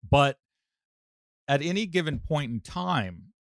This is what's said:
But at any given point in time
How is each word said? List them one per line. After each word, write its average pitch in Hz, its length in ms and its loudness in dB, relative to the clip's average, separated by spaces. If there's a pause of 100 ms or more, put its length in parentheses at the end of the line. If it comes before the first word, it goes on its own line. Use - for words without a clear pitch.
But 139 300 4 (1080)
at 139 160 2
any 185 240 0
given 165 320 0
point 147 320 -4
in 117 100 -4
time 143 800 -4